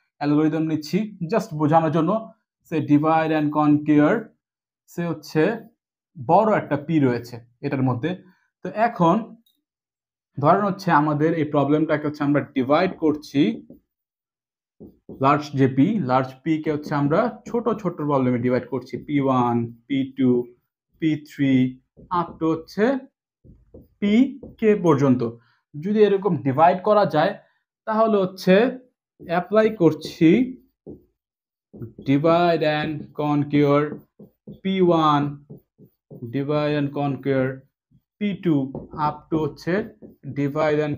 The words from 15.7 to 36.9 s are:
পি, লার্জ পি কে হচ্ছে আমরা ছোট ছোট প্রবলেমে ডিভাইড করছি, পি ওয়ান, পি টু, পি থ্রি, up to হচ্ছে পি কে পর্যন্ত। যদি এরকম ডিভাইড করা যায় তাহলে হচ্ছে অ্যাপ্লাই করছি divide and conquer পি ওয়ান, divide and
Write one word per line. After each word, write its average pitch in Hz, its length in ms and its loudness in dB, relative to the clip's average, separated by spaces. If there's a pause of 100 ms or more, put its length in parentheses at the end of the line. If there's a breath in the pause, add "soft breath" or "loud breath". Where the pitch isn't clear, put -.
পি, 135 100 4 (240)
লার্জ 131 180 0 (140)
পি 160 100 -2 (120)
কে 160 120 -4
হচ্ছে 147 240 -10
আমরা 147 200 0 (280)
ছোট 233 160 -4 (180)
ছোট 180 140 -6 (120)
প্রবলেমে 127 380 0
ডিভাইড 123 260 -2
করছি, 127 220 -8 (120)
পি 147 100 -4 (100)
ওয়ান, 123 300 0 (300)
পি 135 120 -4 (200)
টু, 127 120 2 (680)
পি 160 100 0 (200)
থ্রি, 135 220 -2 (680)
up 226 80 -6 (100)
to 160 160 -4
হচ্ছে 160 300 -6 (1160)
পি 208 120 0 (480)
কে 214 100 4 (160)
পর্যন্ত। 135 360 4 (520 soft breath)
যদি 190 240 -2 (100)
এরকম 196 240 0 (140)
ডিভাইড 160 320 4 (100)
করা 208 160 4 (100)
যায় 165 180 2 (540 soft breath)
তাহলে 220 360 2
হচ্ছে 185 320 2 (680)
অ্যাপ্লাই 180 460 0 (140)
করছি - 480 2 (1800)
divide 165 560 2 (140)
and 151 140 -6 (280)
conquer 147 600 2 (840)
পি 190 120 -2 (140)
ওয়ান, 156 340 4 (1120)
divide 147 460 -2
and 143 80 -2 (100)